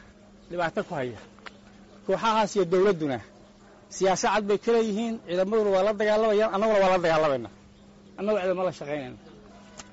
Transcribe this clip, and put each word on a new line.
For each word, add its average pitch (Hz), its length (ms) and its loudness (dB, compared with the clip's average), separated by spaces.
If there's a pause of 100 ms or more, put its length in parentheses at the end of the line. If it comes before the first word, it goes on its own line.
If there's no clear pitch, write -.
(460)
dhibaato 170 380 -4
ku - 100 -12
haya. 123 240 -6 (840)
Kooxahaas 214 520 0
iyo 196 120 2
dowladduna 170 540 0 (680)
siyaasad 190 440 0
cad 208 160 0
bay 202 120 0
ka - 140 -4
leeyihiin, 226 480 0
ciidamaduna 196 500 0
waa 190 120 2
la 214 120 2
dagaalamayaan, 214 580 2
annaguna 208 280 2
waa 185 120 4
la 185 60 2
dagaalamayna. 156 500 0 (680)
Annagu 208 240 -2
ciidamo 185 260 -2
la 180 80 -2
shaqaynayna. 139 460 -10 (760)